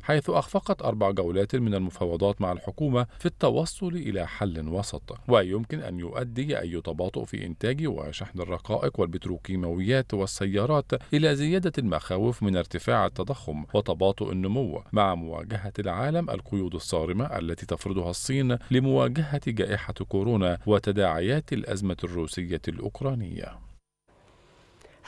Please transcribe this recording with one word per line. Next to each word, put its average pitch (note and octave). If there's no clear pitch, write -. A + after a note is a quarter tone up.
حيث D3+
أخفقت F3+
أربع G#2+
جولات F#2+
من A2+
المفاوضات F#2
مع F2+
الحكومة A#2+
في -
التوصل D#3+
إلى G#2+
حل D#2+
وسط. F#2+
ويمكن A2+
أن G2
يؤدي A#2+
أي E2+
تباطؤ F2
في G#2
إنتاج C3
وشحن F#2
الرقائق F2+
والبتروكيماويات F#2
والسيارات G2+
إلى D3
زيادة E3+
المخاوف G#2+
من G2
ارتفاع G2
التضخم F2+
وتباطؤ G2
النمو، G2
مع G2+
مواجهة E2+
العالم B2
القيود F#2+
الصارمة F2+
التي E2+
تفرضها F#2+
الصين B2+
لمواجهة C3+
جائحة G#2
كورونا G2
وتداعيات G2+
الأزمة G2+
الروسية E2+
الأوكرانية. G2